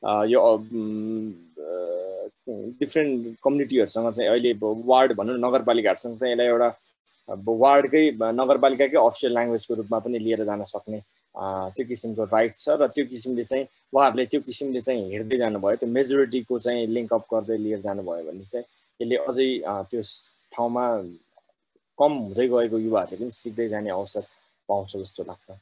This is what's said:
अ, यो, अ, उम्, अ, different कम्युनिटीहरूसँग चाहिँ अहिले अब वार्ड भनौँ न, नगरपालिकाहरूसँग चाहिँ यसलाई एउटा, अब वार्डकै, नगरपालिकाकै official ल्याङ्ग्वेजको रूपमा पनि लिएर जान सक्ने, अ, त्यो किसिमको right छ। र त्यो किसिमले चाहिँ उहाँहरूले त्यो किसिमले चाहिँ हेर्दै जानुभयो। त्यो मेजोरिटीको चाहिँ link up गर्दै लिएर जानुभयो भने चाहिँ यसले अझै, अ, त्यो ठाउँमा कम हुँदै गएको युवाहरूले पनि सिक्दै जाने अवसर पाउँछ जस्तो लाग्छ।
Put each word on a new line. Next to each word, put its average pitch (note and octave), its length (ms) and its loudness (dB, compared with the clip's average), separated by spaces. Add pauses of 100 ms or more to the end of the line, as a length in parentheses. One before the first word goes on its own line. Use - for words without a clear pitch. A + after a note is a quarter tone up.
अ, G#2 200 2
यो, A#2 160 6
अ, A2 200 6 (120)
उम्, A2 600 -6
अ, F2 680 -8 (500)
different A#2+ 920 -4
कम्युनिटीहरूसँग B2 680 2
चाहिँ G#2+ 200 0
अहिले A#2+ 220 4
अब A2 340 -2
वार्ड B2+ 260 6
भनौँ A2 260 -2
न, A#2+ 60 -2
नगरपालिकाहरूसँग A#2 760 2
चाहिँ B2 160 0
यसलाई A#2+ 120 4
एउटा, A#2+ 280 4 (560)
अब G2 180 -12
वार्डकै, C#3 640 6 (120)
नगरपालिकाकै C3 760 4
official A#2 340 4
ल्याङ्ग्वेजको A#2 420 0
रूपमा A2 240 -2
पनि A#2+ 200 -4
लिएर A2 260 -2
जान G#2 200 -4
सक्ने, G#2+ 340 -10 (380)
अ, F#2+ 400 -6
त्यो B2+ 100 -6
किसिमको A2+ 380 -6
right A2 320 2
छ। - 120 -8
र D3 180 4
त्यो C#3 200 -2
किसिमले A#2+ 380 -6
चाहिँ C3 220 -4 (280)
उहाँहरूले B2+ 320 4
त्यो C#3+ 140 0
किसिमले C3 400 -6
चाहिँ A#2 300 -4
हेर्दै A2 260 -4
जानुभयो। G#2+ 400 0
त्यो A#2 120 -4
मेजोरिटीको B2+ 680 0
चाहिँ A#2+ 280 -2
link A2+ 260 -2
up A2+ 120 0 (100)
गर्दै A2 220 -2
लिएर G#2+ 240 -4
जानुभयो F2+ 520 -8
भने F#2+ 120 -14
चाहिँ A#2+ 200 -10 (380)
यसले A#2+ 140 0
अझै, C3 420 0
अ, - 240 -4
त्यो A2+ 200 -6 (540)
ठाउँमा A#2+ 460 -2 (960)
कम D3 140 4
हुँदै A#2+ 360 -2
गएको A#2 300 2
युवाहरूले G2+ 380 -2
पनि A#2 140 -8
सिक्दै A2+ 380 -6
जाने G#2 220 -4
अवसर G2 340 -6 (440)
पाउँछ G2+ 280 -4
जस्तो F#2+ 260 -10
लाग्छ। - 280 -16 (100)